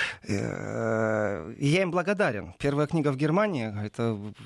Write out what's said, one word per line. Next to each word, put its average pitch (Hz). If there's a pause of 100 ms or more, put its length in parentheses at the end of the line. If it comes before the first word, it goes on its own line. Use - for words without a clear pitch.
(440)
Э, 107
я 151
им 180
благодарен. 165
Первая 143
книга 147
в 131
Германии, 156 (140)
это 113
в-, 104 (120)